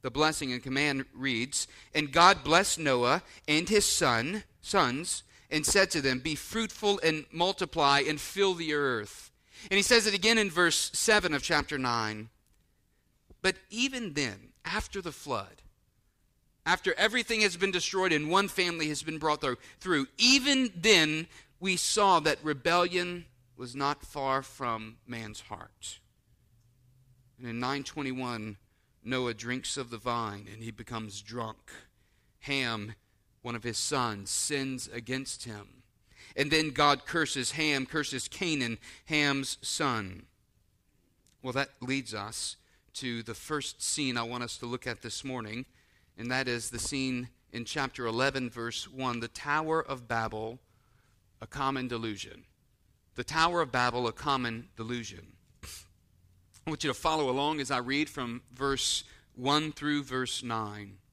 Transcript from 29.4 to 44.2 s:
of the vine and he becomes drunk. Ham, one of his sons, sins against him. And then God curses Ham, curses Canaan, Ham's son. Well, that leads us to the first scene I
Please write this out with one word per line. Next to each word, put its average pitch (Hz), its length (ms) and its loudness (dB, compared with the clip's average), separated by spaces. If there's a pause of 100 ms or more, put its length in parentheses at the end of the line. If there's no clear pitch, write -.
of 123 140 -6
the 117 80 -10
vine 110 540 -4
and 110 100 -14
he 113 100 -8
becomes 110 500 -8
drunk. 113 480 -10 (720)
Ham, 117 540 -2 (480)
one 120 120 -6
of 113 80 -8
his 117 160 -4
sons, 113 520 0
sins 135 600 -2
against 123 520 -6
him. 104 400 -14 (520)
And 143 140 2
then 156 200 4
God 143 360 4
curses 143 460 -2
Ham, 143 340 0
curses 139 400 -4
Canaan, 135 520 -2 (280)
Ham's 143 560 0
son. 110 640 -2 (1120)
Well, 127 120 -6
that 135 180 -2 (100)
leads 123 320 -4
us 107 440 -8 (380)
to 120 280 -6
the 110 120 -8
first - 460 -6
scene 131 360 -2
I 117 80 -2